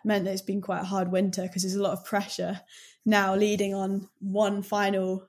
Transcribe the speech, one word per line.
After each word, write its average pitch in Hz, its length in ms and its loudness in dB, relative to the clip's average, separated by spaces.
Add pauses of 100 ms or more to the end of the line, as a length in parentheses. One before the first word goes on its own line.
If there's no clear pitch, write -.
meant 208 200 2
that 196 80 -2
it's 190 80 -4
been 196 220 -4
quite 185 180 -4
a 185 40 -4
hard 185 260 -2
winter, 185 360 0
'cause 180 160 -4
there's 190 120 -2
a 202 80 0
lot 185 100 0
of 185 120 -6
pressure 196 560 -4 (440)
now 196 320 4
leading 202 380 2
on 196 340 -4 (100)
one 202 440 0
final 190 680 0